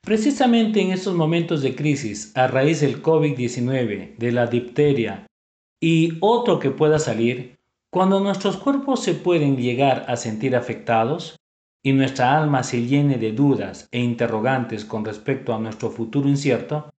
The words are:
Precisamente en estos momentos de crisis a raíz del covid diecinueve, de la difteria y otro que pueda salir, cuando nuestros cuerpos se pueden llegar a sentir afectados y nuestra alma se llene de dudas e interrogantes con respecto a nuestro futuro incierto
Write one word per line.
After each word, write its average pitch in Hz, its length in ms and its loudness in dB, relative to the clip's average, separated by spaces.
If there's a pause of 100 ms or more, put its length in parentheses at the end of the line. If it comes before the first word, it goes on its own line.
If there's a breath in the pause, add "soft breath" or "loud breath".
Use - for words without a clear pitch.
Precisamente 226 760 2
en 185 100 0
estos 180 220 -2
momentos 165 480 0
de 131 140 -2
crisis 123 600 -4
a 127 120 4
raíz 143 340 2
del 131 200 0
covid 151 340 2
diecinueve, 120 800 -4
de 120 140 -2
la 120 160 2
difteria 117 800 0 (540)
y 165 400 2
otro 220 380 2
que 139 120 0
pueda 156 260 4
salir, 120 600 -2 (340)
cuando 190 280 2
nuestros 196 380 -2
cuerpos 277 460 -2
se 175 100 0
pueden 147 440 2
llegar 123 500 0
a 123 80 -2
sentir 117 400 -4
afectados 117 800 -2 (480)
y 135 100 2
nuestra 135 440 2
alma 147 260 2
se 120 220 -2
llene 139 320 2
de 110 160 -2
dudas 117 580 0
e 123 80 -4
interrogantes 117 840 -2
con 107 220 -8
respecto 123 480 -4
a 110 60 -4
nuestro 110 320 -6
futuro 135 360 -2
incierto 143 640 -2 (100)